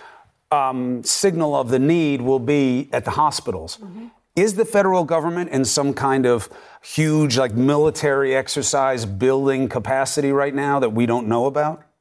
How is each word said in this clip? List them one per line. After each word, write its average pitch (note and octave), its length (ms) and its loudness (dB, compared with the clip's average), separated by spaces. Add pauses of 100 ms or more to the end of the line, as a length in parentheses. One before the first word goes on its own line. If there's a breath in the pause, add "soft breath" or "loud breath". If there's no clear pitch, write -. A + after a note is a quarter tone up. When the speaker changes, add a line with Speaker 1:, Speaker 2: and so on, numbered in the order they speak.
(500 loud breath)
Speaker 1:
um, B2+ 540 -2
signal E3 520 0
of B2+ 140 0
the C3 80 4
need D3 440 2
will C3 160 2
be C3+ 540 0
at A#2+ 120 -4
the A2+ 80 -6
hospitals. A#2+ 720 -4
Speaker 2:
Mm-hmm. G#3 240 -18 (300)
Speaker 1:
Is G3 200 2
the A3 80 2
federal F#3+ 400 2
government E3 460 -2
in C3+ 140 0
some C#3 300 0
kind C3+ 320 0
of A#2+ 220 2 (340 loud breath)
huge, D3+ 560 0
like, B2+ 160 0
military C#3 800 2
exercise C3+ 720 -2
building C3+ 600 0
capacity C3+ 640 -2
right C#3 220 0
now C#3+ 260 0
that A#2+ 100 2
we A#2 160 2
don't A#2 220 0
know A#2 180 0
about? D3+ 360 -2 (180)